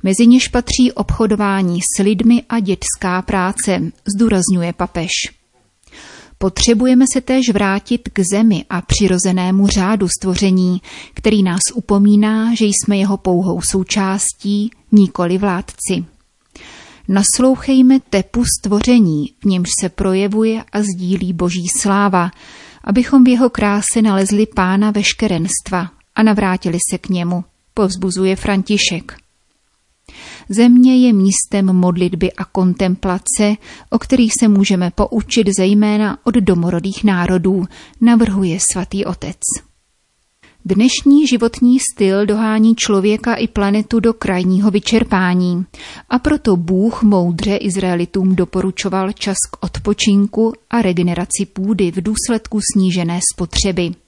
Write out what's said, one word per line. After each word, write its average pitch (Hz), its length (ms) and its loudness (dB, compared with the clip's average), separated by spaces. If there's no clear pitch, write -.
mezi 190 240 4
něž 247 200 4
patří 247 460 0
obchodování 196 840 -2
s 196 80 -2
lidmi 226 460 2
a 233 100 -2
dětská 185 640 -4
práce, 190 600 -4
zdůrazňuje 185 580 0
papež. 175 380 -6
Potřebujeme 240 720 2
se 262 80 0
též 262 280 0
vrátit 202 640 -2
k 196 60 -2
zemi 214 380 2
a 175 120 -6
přirozenému 185 880 0
řádu 196 400 0
stvoření, 185 760 0
který 214 300 0
nás 180 180 -2
upomíná, 214 840 2
že 220 100 0
jsme 202 320 -2
jeho 190 200 0
pouhou 175 440 -2
součástí, 196 1080 -4
nikoli 185 460 2
vládci. 185 680 -4
Naslouchejme 262 920 4
tepu 202 340 -2
stvoření, 202 840 2
v - 40 -10
němž 180 220 0
se 185 80 -4
projevuje 202 840 -2
a 208 100 -2
sdílí 180 520 -4
boží 175 320 -2
sláva, 196 520 0
abychom 247 400 4
v 247 40 8
jeho 247 220 4
kráse 208 520 -2
nalezli 208 440 2
pána 202 460 0
veškerenstva 185 1000 -4
a 220 80 2
navrátili 190 540 0
se 180 60 -6
k - 120 -12
němu, 175 340 -2
povzbuzuje 190 640 -2
František. 196 840 -2
Země 247 480 6
je 247 160 4
místem 196 520 0
modlitby 180 680 0
a 190 120 -10
kontemplace, 185 1120 -2
o 233 100 0
kterých 247 400 2
se 226 80 4
můžeme 196 480 2
poučit 214 520 0
zejména 208 640 2
od 233 120 -2
domorodých 180 680 0
národů, 185 640 0
navrhuje 208 560 2
svatý 190 340 -6
otec. - 320 -10
Dnešní 262 600 2
životní 240 520 2
styl 196 460 0
dohání 220 500 2
člověka 214 600 0
i - 120 -4
planetu 214 520 -2
do 226 140 0
krajního 185 580 0
vyčerpání. 180 920 0
A 247 100 0
proto 285 380 0
Bůh 185 460 0
moudře 196 520 2
Izraelitům 185 800 -2
doporučoval 190 760 -4
čas 196 260 -6
k - 140 -10
odpočinku 208 880 0
a 233 120 0
regeneraci 175 720 -2
půdy 190 380 -2
v 180 100 -6
důsledku 214 580 -4
snížené 180 460 0
spotřeby. 180 580 -4